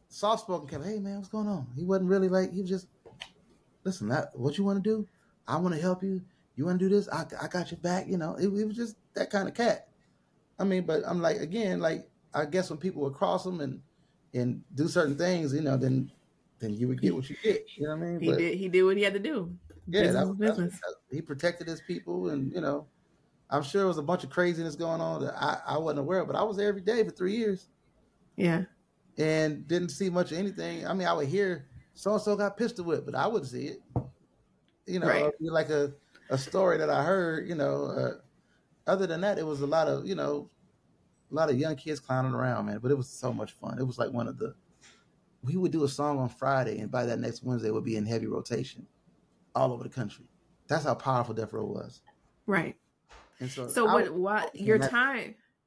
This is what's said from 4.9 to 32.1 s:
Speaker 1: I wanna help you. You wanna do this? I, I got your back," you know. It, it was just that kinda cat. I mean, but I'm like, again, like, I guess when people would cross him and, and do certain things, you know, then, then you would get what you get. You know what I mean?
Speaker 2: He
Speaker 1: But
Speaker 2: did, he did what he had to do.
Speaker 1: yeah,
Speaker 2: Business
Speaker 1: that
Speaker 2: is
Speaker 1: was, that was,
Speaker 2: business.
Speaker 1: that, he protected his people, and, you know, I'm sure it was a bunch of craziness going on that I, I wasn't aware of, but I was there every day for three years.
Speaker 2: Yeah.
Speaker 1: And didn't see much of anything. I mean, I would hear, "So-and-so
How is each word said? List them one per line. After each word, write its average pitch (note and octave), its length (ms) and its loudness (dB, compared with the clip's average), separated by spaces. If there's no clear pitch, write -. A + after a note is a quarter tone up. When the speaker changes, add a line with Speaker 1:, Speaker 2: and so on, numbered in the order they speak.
Speaker 1:
I B2+ 100 0
wanna F3 200 0
help F3+ 240 0
you. F#3+ 200 -2
You C#3 100 -2
wanna F3+ 120 2
do F#3+ 120 4
this? G3+ 200 4
I, D#3+ 160 -2
I - 80 -4
got F3 240 -4
your - 80 -12
back," F3+ 280 0
you F#3 100 0
know. E3 180 -2
It, F3+ 120 2
it G#3 180 0
was G#3+ 100 -4
just A#3 200 -6
that - 160 -2
kinda F#3 220 0
cat. - 360 2
I F3+ 60 0
mean, F#3 220 2
but D#3+ 200 2
I'm F3 160 0
like, D#3 160 4
again, F#3 420 0
like, D#3+ 300 -2
I D3 120 2
guess F3+ 240 0
when D3+ 100 -6
people F3 220 -2
would C#3 120 -2
cross F#3 320 0
him F3+ 140 -6
and, C3+ 220 -6
and B2 300 0
do D3+ 140 2
certain D#3+ 300 2
things, E3 360 0
you D#3 80 0
know, C3+ 160 2
then, C3 340 2
then G#2+ 140 -4
you A#2+ 140 0
would C3 140 -2
get F3 120 4
what C3+ 160 -6
you F#3 120 -8
get. - 340 0
You D3 120 -4
know D#3 80 -4
what E3 100 -4
I E3+ 60 -4
mean? E3+ 80 -4
Speaker 2:
He E3 120 2
Speaker 1:
But - 20 4
Speaker 2:
did, E3+ 240 0
he F#3+ 100 -2
did F#3 160 6
what G3 120 6
he G3+ 60 2
had G3 120 2
to G3+ 60 0
do. G3 380 -4
Speaker 1:
yeah, F3+ 160 6
Speaker 2:
Business - 0 -
Speaker 1:
that F#3+ 140 4
Speaker 2:
is - 20 0
Speaker 1:
was, G3 160 -4
that G#3+ 120 4
was, F#3 40 -2
Speaker 2:
business. F3 220 -2
Speaker 1:
that, - 120 -8
he E3 60 -4
protected E3 460 -4
his D#3+ 140 -6
people, F3 480 -4
and, C3+ 220 -2
you F3+ 80 -4
know, D3 280 -4
I'm D3 140 2
sure G3 200 2
it F#3+ 40 4
was D#3+ 100 0
a D3+ 40 -4
bunch F3 220 0
of C3+ 60 -12
craziness E3 460 0
going E3 240 -2
on D#3+ 240 -2
that - 120 -4
I, - 300 0
I C#3+ 120 0
wasn't D3+ 220 0
aware F3 200 0
of, D#3 80 -2
but C#3 80 -2
I E3 80 2
was G#3+ 140 -2
there G#3 100 2
every G3 140 -2
day A3+ 220 2
for F3 80 -2
three F#3+ 240 -2
years. G#3 320 -2
Speaker 2:
Yeah. F3 280 2
Speaker 1:
And D#3 480 2
didn't F3 240 0
see G3 180 -2
much F3 240 0
of D#3+ 60 -4
anything. E3+ 480 -4
I G3 80 -2
mean, F#3 120 0
I E3+ 60 4
would D#3 160 2
hear, F3+ 400 0
"So-and-so G#3 420 2